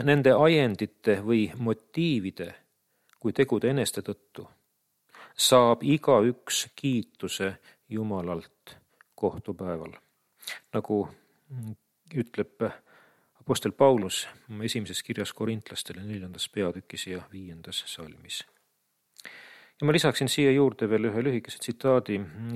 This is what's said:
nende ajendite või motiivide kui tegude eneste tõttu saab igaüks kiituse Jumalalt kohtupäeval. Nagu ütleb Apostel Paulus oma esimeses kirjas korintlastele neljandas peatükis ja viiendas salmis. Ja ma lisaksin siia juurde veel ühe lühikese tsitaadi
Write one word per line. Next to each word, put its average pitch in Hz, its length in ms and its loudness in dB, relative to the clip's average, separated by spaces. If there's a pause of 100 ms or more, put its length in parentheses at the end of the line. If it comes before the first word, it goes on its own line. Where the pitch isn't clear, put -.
nende 143 240 6
ajendite 120 960 2
või 110 220 2 (100)
motiivide 113 920 -4 (680)
kui 110 160 -4
tegude 127 400 2
eneste 107 320 -2
tõttu - 400 -12 (880)
saab 120 460 6
igaüks 127 920 2
kiituse 98 800 -4 (320)
Jumalalt 95 880 -6 (380)
kohtupäeval. 90 800 -6 (800)
Nagu 104 340 -2 (1040)
ütleb - 480 -6 (760)
Apostel - 320 -2
Paulus 120 560 2 (220)
oma 107 140 -10
esimeses 104 380 -6
kirjas 110 300 -6
korintlastele 107 720 -8
neljandas 92 420 -10
peatükis 92 640 -6
ja 90 220 -10
viiendas 90 580 -12
salmis. 82 540 -14 (1400)
Ja 147 40 -2
ma 151 80 4
lisaksin 143 400 2
siia 139 240 4
juurde 123 320 2
veel 110 220 2
ühe 110 120 -2
lühikese 127 380 -4
tsitaadi 123 560 0 (400)